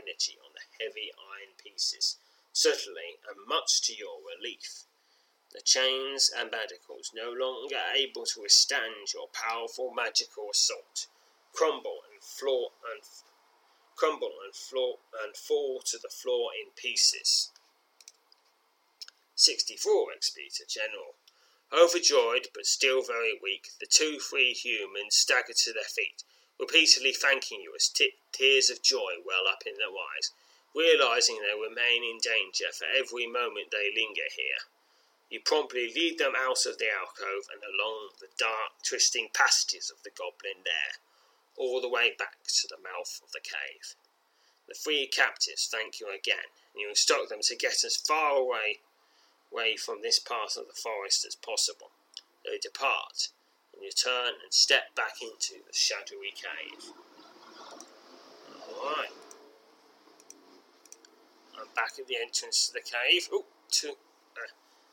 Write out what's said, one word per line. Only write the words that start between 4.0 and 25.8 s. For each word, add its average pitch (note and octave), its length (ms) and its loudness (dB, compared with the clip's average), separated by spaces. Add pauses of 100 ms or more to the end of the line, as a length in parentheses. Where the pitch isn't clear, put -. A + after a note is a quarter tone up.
relief. F#2 600 -12 (640)
The - 100 -16
chains C3 760 4
and A#2 140 -2
manacles, G#2+ 640 -8
no A2+ 160 -8
longer B2+ 540 -4 (100)
able C3+ 320 0
to - 160 -4
withstand G#2+ 720 4
your D2+ 140 -10
powerful A2+ 640 -4
magical G#2+ 560 -2
assault, - 560 -2 (480)
crumble A#2+ 480 0 (100)
and - 120 -20
floor C3 480 -2 (200)
and G#2+ 120 -12
f-, - 180 -20 (760)
crumble D3 380 0 (100)
and G2 120 -16
floor B2+ 420 -4 (160)
and G#2+ 240 -8
fall C#3 480 -2
to - 140 -4
the - 100 -12
floor B2 400 -2 (100)
in G#2+ 120 -14
pieces. - 800 2 (1900)
sixty-four C#3 720 4
Expediter - 560 -6
General. G#2+ 460 -6 (580)
Overjoyed, C#3+ 840 6
but - 100 -10
still C3 380 4
very A#2 340 -2
weak, G2 320 -8 (100)
the G#2 60 -10
two D3+ 340 4
free B2+ 340 0
humans G#2 600 -4
staggered B2 420 4
to A#2 160 2
their A2 100 -4